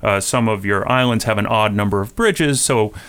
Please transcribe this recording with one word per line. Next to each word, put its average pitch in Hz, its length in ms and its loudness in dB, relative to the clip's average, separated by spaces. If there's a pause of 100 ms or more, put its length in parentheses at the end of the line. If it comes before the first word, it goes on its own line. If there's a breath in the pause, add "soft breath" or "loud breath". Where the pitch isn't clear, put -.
uh, 98 200 0
some 117 260 0
of 101 180 -2
your 98 240 0
islands 123 360 2
have 107 120 0
an 104 100 -2
odd 107 260 2
number 104 260 0
of 101 160 -6
bridges. 160 460 0
So, 110 320 0 (160 loud breath)